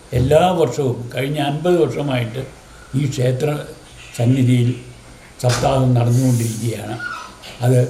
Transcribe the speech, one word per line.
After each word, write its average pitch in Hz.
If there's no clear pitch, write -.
എല്ലാ 143
വർഷവും 135
കഴിഞ്ഞ 139
അൻപത് 165
വർഷമായിട്ട് 127
ഈ 143
ക്ഷേത്ര 127
സന്നിധിയിൽ 123
സപ്താഹം 131
നടന്നുകൊണ്ടിരിക്കുകയാണ്. 117
അത് 127